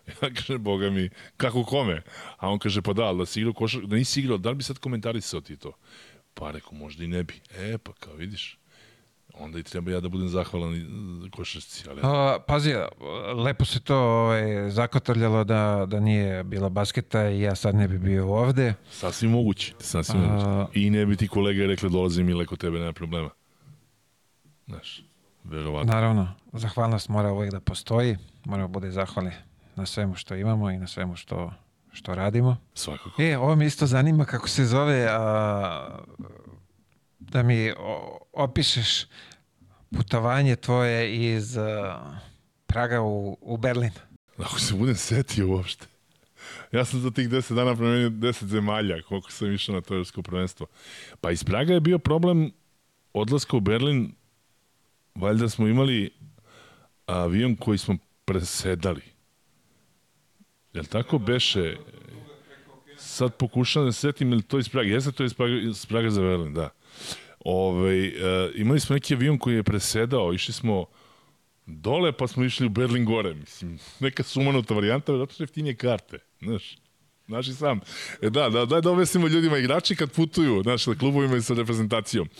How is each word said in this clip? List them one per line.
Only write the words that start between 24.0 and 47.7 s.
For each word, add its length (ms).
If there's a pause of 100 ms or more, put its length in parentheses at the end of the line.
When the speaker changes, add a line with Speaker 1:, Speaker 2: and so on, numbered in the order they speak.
Speaker 1:
Znaš, 380 (400)
verovatno. 480
Speaker 2:
Naravno, 360 (240)
zahvalnost 560
mora 240
uvek 180
da 100
postoji, 560 (280)
moramo 240
bude 220
zahvalni 420 (440)
na 100
svemu 280
što 200
imamo 360
i 80
na 80
svemu 300
što, 360 (400)
što 220
radimo. 420 (180)
Speaker 1:
Svakako. 480
Speaker 2:
E, 160
ovo 180
me 100
isto 200
zanima 380
kako 240
se 160
zove, 460
a, 880 (1200)
da 240
mi 280
o-, 480 (140)
opišeš 720 (880)
putovanje 600
tvoje 800
iz, 220
a, 440 (640)
Praga 360
u, 380
u 160
Berlin. 340 (480)
Speaker 1:
Ako 220
se 140
budem 200
setio 540
uopšte. 380 (840)
Ja 120
sam 160
za 100
tih 180
deset 280
dana 200